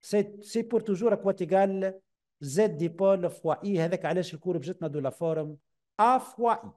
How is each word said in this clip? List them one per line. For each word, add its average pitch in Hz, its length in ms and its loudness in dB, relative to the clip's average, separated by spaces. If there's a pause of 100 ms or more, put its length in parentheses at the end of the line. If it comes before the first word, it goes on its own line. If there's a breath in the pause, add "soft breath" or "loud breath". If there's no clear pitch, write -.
c'est, 202 420 -4
c'est 226 200 -4
pour 226 200 -2
toujours 196 280 0
à 202 60 2
quoi 196 220 0
égal 190 600 0 (440)
Z 156 340 0
dipole 175 520 0
fois - 340 -4
I. 202 160 0
هذاك 175 260 2
علاش 165 280 0
الكورب 170 280 -2
جاتنا 170 280 -6
de 147 100 -4
la 135 120 -2
forme 156 460 -4 (440)
A 254 180 6
fois 233 440 0
I. 202 140 -18